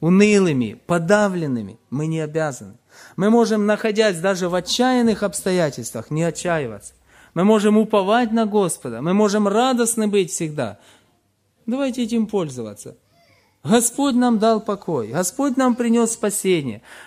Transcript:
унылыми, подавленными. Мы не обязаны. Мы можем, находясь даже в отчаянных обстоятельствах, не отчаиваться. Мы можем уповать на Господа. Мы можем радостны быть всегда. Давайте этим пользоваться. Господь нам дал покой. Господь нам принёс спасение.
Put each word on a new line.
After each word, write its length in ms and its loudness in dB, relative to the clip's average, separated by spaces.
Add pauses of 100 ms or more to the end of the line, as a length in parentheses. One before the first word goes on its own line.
унылыми, 840 4
подавленными. 920 0 (120)
Мы 160 -4
не 140 -4
обязаны. 580 -6 (380)
Мы 140 2
можем, 360 2
находясь 520 2
даже 300 -2
в 60 -4
отчаянных 680 0
обстоятельствах, 880 -2
не 120 -2
отчаиваться. 720 -4 (400)
Мы 100 0
можем 320 4
уповать 560 2
на 140 2
Господа. 560 -2
Мы 120 0
можем 320 2
радостны 640 0
быть 220 0
всегда. 480 -6 (880)
Давайте 360 -4
этим 240 -2
пользоваться. 680 -8 (680)
Господь 540 0
нам 220 2
дал 220 2
покой. 480 -6
Господь 480 -2
нам 200 2
принёс 360 2
спасение. 680 -2 (240)